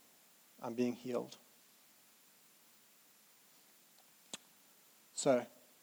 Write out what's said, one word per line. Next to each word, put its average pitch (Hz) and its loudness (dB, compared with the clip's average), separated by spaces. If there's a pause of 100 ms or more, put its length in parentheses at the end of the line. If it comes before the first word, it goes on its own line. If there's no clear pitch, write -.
(640)
I'm 117 -6
being 123 4
healed." 123 -4 (3750)
So, 123 4 (360)